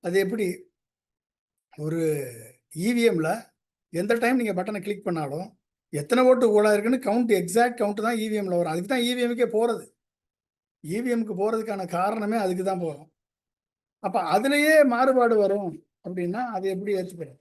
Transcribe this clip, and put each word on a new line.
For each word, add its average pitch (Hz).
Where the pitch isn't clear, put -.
அது 180
எப்படி? 196
ஒரு 156
இ 180
வி 233
எம்ல 160
எந்த 202
டைம் 240
நீங்க 214
பட்டனை 196
கிளிக் 208
பண்ணாலும் 165
எத்தனை 147
ஓட்டு 240
ஊழா 208
இருக்குன்னு 233
கவுண்ட், 226
எக்ஸாக்ட் 226
கவுண்ட் 208
தான் 233
இ 220
வி 214
எம்ல 185
வரும். 165
அதுக்கு 175
தான் 247
இ -
வி 247
எம்முக்கே 240
போறது. 220
இ 160
வி 247
எம்முக்கு 214
போறதுக்கான 214
காரணமே 208
அதுக்கு 185
தான் 185
போறோம். 151
அப்ப 196
அதுலயே 294
மாறுபாடு 247
வரும் 196
அப்படின்னா 180
அது 190
எப்படி 196
ஏத்துக்கிறது? 165